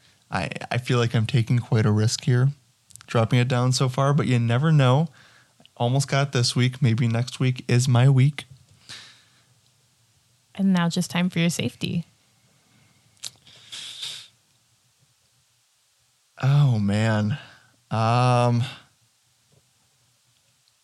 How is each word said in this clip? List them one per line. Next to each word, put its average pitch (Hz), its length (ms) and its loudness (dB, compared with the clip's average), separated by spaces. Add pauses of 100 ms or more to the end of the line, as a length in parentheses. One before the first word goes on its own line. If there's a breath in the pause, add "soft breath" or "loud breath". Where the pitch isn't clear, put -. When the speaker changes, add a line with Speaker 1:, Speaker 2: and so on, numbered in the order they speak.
(300 soft breath)
Speaker 1:
I, 90 180 -4 (220)
I 120 80 -2
feel 123 200 -2
like 117 160 -2
I'm 113 120 0
taking 123 320 0
quite 113 260 -2
a 104 60 2
risk 107 340 -2
here, 127 240 2 (580)
dropping 117 340 0
it 123 80 0
down 127 240 0
so 131 160 0
far, 139 260 0
but 147 140 0
you 123 100 2
never 120 340 0
know. 139 360 4 (680 soft breath)
Almost 127 320 -2
got 143 200 0
it - 40 -14
this 123 240 0
week. 127 240 0
Maybe 117 280 2
next 117 320 -4
week 127 280 -2
is 123 200 2
my 123 200 4
week. 135 360 2 (2000 loud breath)
Speaker 2:
And 196 180 0
now 175 160 2
just 175 220 -4
time 180 200 -2
for - 80 -6
your 170 120 0
safety. - 540 -6 (4000 loud breath)
Speaker 1:
Oh, 135 360 4
man. 107 600 0 (520 loud breath)
Um, 120 720 2 (2250 loud breath)